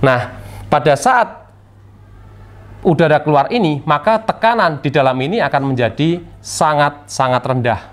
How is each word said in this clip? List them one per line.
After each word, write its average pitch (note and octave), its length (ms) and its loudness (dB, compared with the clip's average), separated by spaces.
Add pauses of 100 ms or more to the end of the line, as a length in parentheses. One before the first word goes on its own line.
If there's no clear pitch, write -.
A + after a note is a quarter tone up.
Nah, B2+ 320 0 (320)
pada D3 320 2
saat - 480 0 (1400)
udara D3+ 400 4
keluar D3 240 2
ini, E3 400 0
maka G#3+ 320 2
tekanan A3 640 0
di C#3 80 -2
dalam C3 240 2
ini D3+ 240 -2
akan C#3 320 0
menjadi C#3 480 -2 (240)
sangat-sangat C#3+ 960 -2
rendah. B2 400 -2 (120)